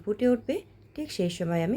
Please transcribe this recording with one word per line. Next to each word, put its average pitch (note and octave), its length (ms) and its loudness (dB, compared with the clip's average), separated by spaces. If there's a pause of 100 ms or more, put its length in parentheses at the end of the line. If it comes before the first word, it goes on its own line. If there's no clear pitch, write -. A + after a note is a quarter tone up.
ফুটে G#3+ 280 0
উঠবে, B3 260 2 (380)
ঠিক D4+ 180 -8
সেই F3 220 0
সময় E3+ 320 0
আমি G#3 120 0